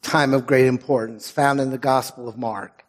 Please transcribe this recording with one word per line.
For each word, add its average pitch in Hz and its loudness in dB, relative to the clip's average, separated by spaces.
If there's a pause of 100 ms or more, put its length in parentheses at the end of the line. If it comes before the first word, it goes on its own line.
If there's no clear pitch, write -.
time 139 2
of 131 0
great 131 4
importance 120 -2
found 139 0
in 131 -2
the 131 -8
Gospel 127 -2
of 110 -14
Mark. 110 -8